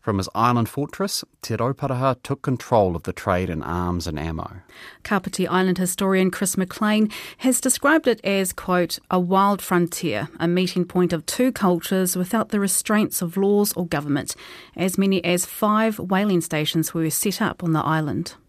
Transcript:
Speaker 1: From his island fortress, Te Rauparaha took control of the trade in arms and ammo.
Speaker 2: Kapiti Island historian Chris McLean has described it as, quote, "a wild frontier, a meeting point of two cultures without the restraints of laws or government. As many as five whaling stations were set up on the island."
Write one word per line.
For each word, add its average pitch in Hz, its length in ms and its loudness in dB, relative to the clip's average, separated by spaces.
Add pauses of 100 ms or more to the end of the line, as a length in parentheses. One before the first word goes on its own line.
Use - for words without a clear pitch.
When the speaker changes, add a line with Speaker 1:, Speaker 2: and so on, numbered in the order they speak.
Speaker 1:
From 101 180 0
his 92 160 -2
island 120 340 2
fortress, - 540 -6 (200)
Te 113 120 -6
Rauparaha 127 720 -2
took - 180 -4
control 110 540 2
of - 80 -8
the 92 80 -4
trade 92 360 0
in 80 140 -4
arms 87 460 -2
and 76 100 -6
ammo. 80 380 -6 (480)
Speaker 2:
Kapiti 190 420 -2
Island 185 320 2
historian 185 540 2
Chris - 240 -2
McLean 214 520 0 (300)
has 254 220 0
described 294 480 2
it 220 160 2
as, 196 280 0
quote, 180 460 0 (140)
"a 185 80 4
wild 190 420 2
frontier, 170 680 0 (120)
a 165 80 0
meeting 180 360 2
point 175 280 2
of 160 120 -4
two 254 280 0
cultures 185 640 0
without 214 320 0
the 214 100 -2
restraints 202 640 0
of 170 140 -4
laws 202 380 4
or 180 120 -4
government. 147 480 -2 (400)
As 185 240 -2
many 196 260 2
as 180 220 0
five 214 540 0
whaling 185 400 2
stations 160 520 -2
were 160 160 0
set 190 320 -2
up 196 220 -2
on 170 100 0
the 156 140 0
island." 156 480 -2 (140)